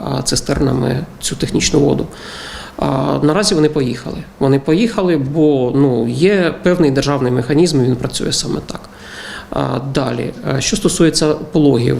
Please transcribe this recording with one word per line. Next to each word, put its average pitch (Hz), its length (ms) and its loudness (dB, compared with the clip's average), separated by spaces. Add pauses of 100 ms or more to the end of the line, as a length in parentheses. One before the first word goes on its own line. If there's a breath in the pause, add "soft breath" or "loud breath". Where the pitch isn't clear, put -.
(180)
е, 135 40 -4
цистернами 135 840 0 (140)
цю - 160 -6
технічну - 440 0
воду. 139 260 2 (720 loud breath)
А, 143 440 0
наразі 190 320 2
вони 151 140 4
поїхали. 139 500 -4 (220)
Вони 135 180 4
поїхали, 180 580 2
бо, 139 580 2
ну, 127 340 2
є 165 540 2
певний 170 280 4
державний 135 420 0
механізм, 143 480 2
і 123 40 4
він 127 120 2
працює - 360 -4
саме - 340 -4
так. - 140 -12 (680 loud breath)
А, 131 280 -2 (160)
далі. 123 360 -2 (260)
Е, 135 40 0
що - 160 -2
стосується 156 580 2 (180)
пологів. 131 460 4